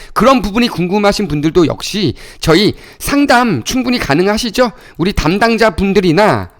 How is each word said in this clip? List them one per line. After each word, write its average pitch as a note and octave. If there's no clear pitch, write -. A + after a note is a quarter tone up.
그런 B3
부분이 G#3
궁금하신 G3+
분들도 D3+
역시 D3
저희 F3+
상담 B3
충분히 B3
가능하시죠? G#3
우리 F3
담당자 G#3+
분들이나 F#3